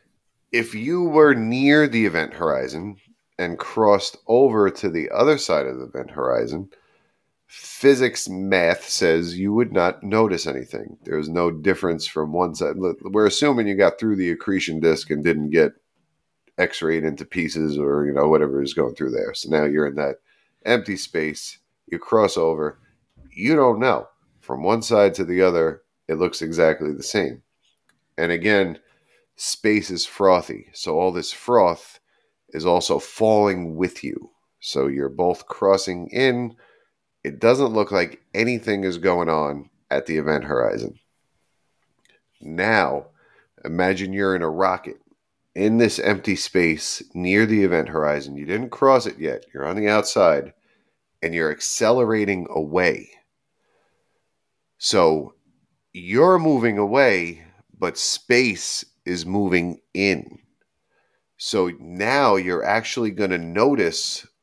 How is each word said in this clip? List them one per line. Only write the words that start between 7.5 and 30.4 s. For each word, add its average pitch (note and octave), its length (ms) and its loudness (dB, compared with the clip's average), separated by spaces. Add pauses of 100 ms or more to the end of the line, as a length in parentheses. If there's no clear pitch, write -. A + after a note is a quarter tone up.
math F#2 600 0
says E2+ 500 0
you G2+ 140 -2
would A#2 200 0
not F2+ 300 0
notice G2+ 440 0
anything. B1+ 580 -10
There's D#2 240 -4
no F2 220 0
difference E2 560 -2
from D#2 260 -6
one E2+ 220 -2
side. D2+ 220 -4
L-, F2+ 260 -4
we're G#2 240 2
assuming A#2+ 420 2
you G2 80 -2
got F#2+ 220 4
through A2 180 0
the F2+ 140 0
accretion E2+ 500 -4
disk D#2+ 300 2
and D2+ 120 -2
didn't D2+ 280 0
get D#2 220 4 (840)
x-rayed E2 460 0
into D2 200 -6
pieces D#2 540 -4
or, D2 280 0
you C#2+ 60 -2
know, C#2+ 160 2
whatever D2 340 2
is C#2 120 -6
going B1 200 -2
through C2+ 160 -6
there. - 240 -4
So D#2+ 160 -12
now D2+ 140 2
you're D2 220 0
in C#2+ 100 -6
that C#2 200 -4 (480)
empty G#2 320 -2
space. - 600 -8 (280)
You E2+ 120 -6
cross G#2+ 400 2
over. D#2 400 -2 (520)
You A#2 260 -2
don't B2 240 4
know. A2 280 0 (320)
From C2 220 -8
one A2 200 0
side G#2 320 4
to F#2+ 100 -4
the F2+ 180 2
other, E2 400 2 (260)
it D#2+ 60 -4
looks E2+ 280 -2
exactly D#2+ 500 0
the C#2+ 100 -10
same. D2 400 -4 (760)
And E2+ 140 0
again, F#2 460 0 (580)
space - 540 -2
is E2+ 140 -6
frothy. F2+ 720 2